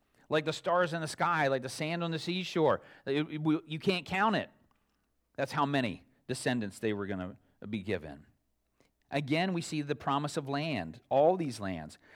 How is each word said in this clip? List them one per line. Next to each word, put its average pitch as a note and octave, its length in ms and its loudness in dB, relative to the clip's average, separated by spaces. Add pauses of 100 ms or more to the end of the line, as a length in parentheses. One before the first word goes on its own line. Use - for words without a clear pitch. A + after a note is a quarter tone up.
(280)
like D3+ 160 2
the D#3 80 0
stars F3 400 2
in E3 80 -4
the D#3+ 80 -6
sky, E3 400 2
like C3+ 140 2
the C3 60 -8
sand E3 360 -2
on E3 80 0
the D#3+ 80 -2
seashore. E3+ 640 2 (220)
It, D3 280 0
it, D3+ 100 -6
we, D#3 240 2
you D#3 140 -6
can't F3+ 260 0
count G3 300 2
it. G#2 120 -2 (880)
That's C3+ 160 -4
how D3 140 2
many B2+ 380 -2 (240)
descendants B2 500 -2
they A2 140 0
were G2+ 140 -4
gonna F#2 300 -6 (320)
be G#2+ 120 -4
given. D#2 460 -6 (840)
Again, D#3 440 0
we E3 100 -2
see D#3 200 -4
the C#3+ 120 -4
promise C#3+ 420 -2
of C#3+ 120 -4
land, C#3 500 -4 (120)
all D3+ 260 6
these C3 240 -4
lands. E2+ 360 -6 (200)